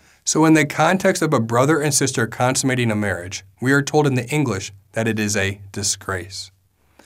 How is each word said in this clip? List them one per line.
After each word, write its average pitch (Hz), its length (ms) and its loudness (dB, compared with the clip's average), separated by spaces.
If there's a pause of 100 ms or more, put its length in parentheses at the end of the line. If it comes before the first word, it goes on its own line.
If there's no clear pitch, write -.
(260)
So 156 180 2
in 160 120 6
the 151 100 4
context 185 560 2
of 151 120 0
a 131 60 4
brother 127 420 2
and 147 120 0
sister 127 340 0
consummating 123 640 0
a 107 40 0
marriage, 95 500 -4 (160)
we 127 100 2
are 139 100 4
told 147 240 2
in 131 100 0
the 123 120 -2
English 123 460 -2 (180)
that 113 160 -2
it 110 120 -2
is 104 180 -2
a 98 240 -2 (100)
disgrace. 95 800 -8 (540)